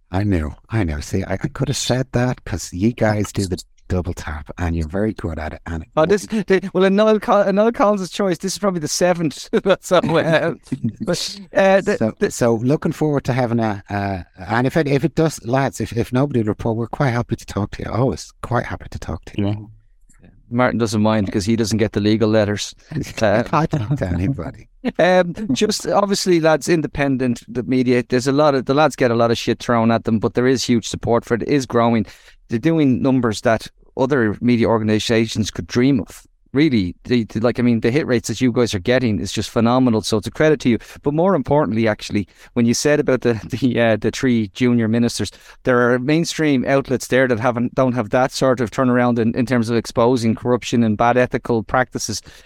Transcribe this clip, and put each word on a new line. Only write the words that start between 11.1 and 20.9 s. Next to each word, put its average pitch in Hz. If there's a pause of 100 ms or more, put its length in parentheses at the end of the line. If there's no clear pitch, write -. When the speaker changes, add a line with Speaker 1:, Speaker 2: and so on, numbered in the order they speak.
Speaker 2:
uh, 196
the, 208
Speaker 1:
So, 110
Speaker 2:
the 202
Speaker 1:
so 117
looking 131
forward 147
to 131
having 117
a, 104
uh, 98 (160)
and 110
if 131
it, 147
if 143
it 151
does, 160
lads, 127
if, 104
if 113
nobody 127
report, 107
we're 117
quite -
happy 117
to -
talk -
to -
you. 85
Always 117
quite -
happy -
to -
talk -
to -
you. 101
Speaker 3:
Yeah. 104 (960)
Speaker 2:
Martin 120
doesn't 107